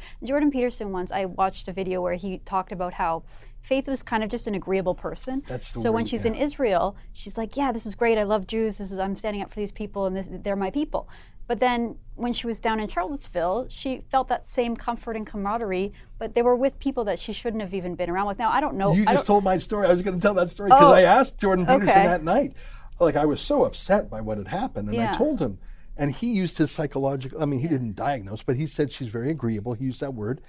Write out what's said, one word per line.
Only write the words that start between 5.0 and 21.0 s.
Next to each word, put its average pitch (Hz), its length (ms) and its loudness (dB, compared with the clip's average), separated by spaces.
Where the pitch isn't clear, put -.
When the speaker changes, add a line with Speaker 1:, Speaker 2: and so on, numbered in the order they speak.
Speaker 2:
That's - 260 -8
the 240 80 -6
Speaker 1:
So 233 100 2
when 226 140 0
Speaker 2:
word, - 40 -6
Speaker 1:
she's 226 160 -2
Speaker 2:
yeah. - 60 2
Speaker 1:
in - 60 -4
Israel, 214 580 0
she's - 240 -12
like, 220 180 -6
"Yeah, 277 160 0
this 226 140 -6
is 208 80 -6
great. 226 240 2
I 208 60 2
love 202 240 0
Jews. 220 320 -2
This 190 120 -8
is, 190 60 -6
I'm 190 180 -2
standing 208 280 -6
up - 80 -12
for - 80 -8
these 202 100 -4
people, 202 380 -4
and 185 100 -2
this, 190 140 -6
they're 196 240 -4
my 196 160 -2
people." - 360 -4
But 240 140 -4
then 240 380 0
when 240 180 -4
she 240 140 -6
was 220 120 -4
down 220 200 0
in 214 80 -4
Charlottesville, 254 840 -4
she - 400 -8
felt 262 200 0
that - 180 -4
same 233 280 -2
comfort 233 400 -6
and 220 120 -8
camaraderie, 202 640 -4
but 220 160 -8
they 240 80 2
were 247 140 4
with 262 240 0
people 262 260 -2
that 196 140 -2
she - 140 -8
shouldn't 220 280 -6
have 190 140 -6
even 180 180 -4
been 175 160 -4
around 185 180 0
with. 202 120 -4
Now, 226 100 0
I 262 100 2
don't - 160 -2
know, 196 180 2
Speaker 2:
You 208 120 4
Speaker 1:
I 208 80 6
Speaker 2:
just 190 140 2
Speaker 1:
don't 208 80 8
Speaker 2:
told 202 80 6
my 190 140 4
story. 208 300 0
I 175 40 8
was 180 100 4
gonna 185 180 -2
tell 202 160 4
that 175 140 2
story 202 220 0
'cause 269 100 12
Speaker 1:
Oh, 277 120 12
Speaker 2:
I 185 80 12